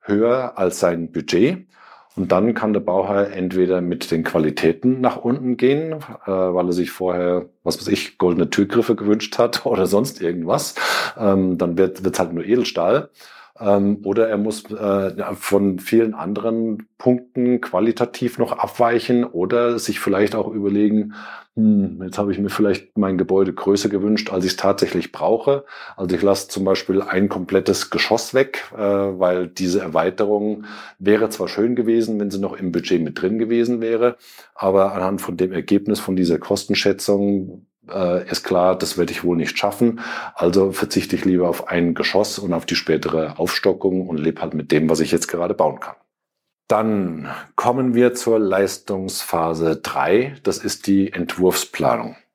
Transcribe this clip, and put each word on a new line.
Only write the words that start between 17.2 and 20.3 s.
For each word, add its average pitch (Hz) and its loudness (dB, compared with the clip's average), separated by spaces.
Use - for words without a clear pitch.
qualitativ 117 -2
noch 123 0
abweichen 120 0
oder 117 0
sich - -6
vielleicht 101 2